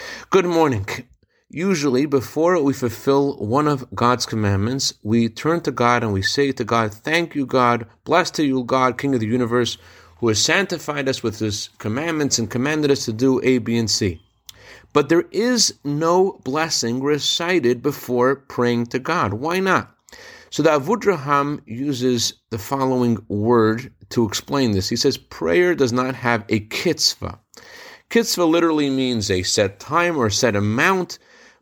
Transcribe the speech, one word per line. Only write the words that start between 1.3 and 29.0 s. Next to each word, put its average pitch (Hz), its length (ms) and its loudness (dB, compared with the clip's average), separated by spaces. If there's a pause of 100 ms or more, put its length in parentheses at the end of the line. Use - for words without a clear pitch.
Usually, 147 560 0
before 151 580 0
we 139 80 2
fulfill 139 680 0
one 131 280 0
of 139 260 -2
God's 120 320 2
commandments, 107 680 -2 (100)
we 117 240 2
turn 160 340 -2
to 156 100 -2
God 120 300 2
and 110 120 0
we 95 80 0
say 139 320 0
to 127 100 -4
God, 110 300 0
"Thank 165 420 -2
you, 143 100 -2
God. 120 420 2 (180)
Blessed 165 340 0
are 156 60 2
you, 131 180 0
God, 127 340 0
King 139 180 -2
of 120 40 0
the 110 80 0
universe, 120 500 0 (420)
who 120 100 2
has 107 100 2
sanctified 160 720 -2
us 131 140 -4
with 104 160 -4
his 107 380 -4
commandments 143 600 -2
and 110 100 -4
commanded 147 400 0
us 139 140 2
to - 80 -4
do 127 320 2
A, 131 140 4
B, 117 180 -2
and 113 160 0
C." 90 300 -2 (720)
But 147 160 2
there 170 220 4
is 240 420 0 (100)
no 165 600 0
blessing 131 580 -2
recited 143 800 0
before 131 540 0
praying 120 520 -2
to 127 120 -6
God. 139 340 -2
Why 156 260 -4
not? 180 360 0 (540)
So - 140 -2
the 160 60 6
Avudraham 151 960 0
uses 123 680 -2 (160)
the 113 80 -6
following 127 600 0 (120)
word 110 640 2 (160)
to 120 160 2
explain 135 460 -2
this. 95 180 0
He 117 80 -2
says, 131 200 0
"Prayer 170 580 0
does 131 180 2
not 127 220 -2
have 120 340 -2
a 110 120 2
kitzvah." - 800 -4 (680)
Kitzvah 196 400 2
literally 160 400 2
means 123 420 -2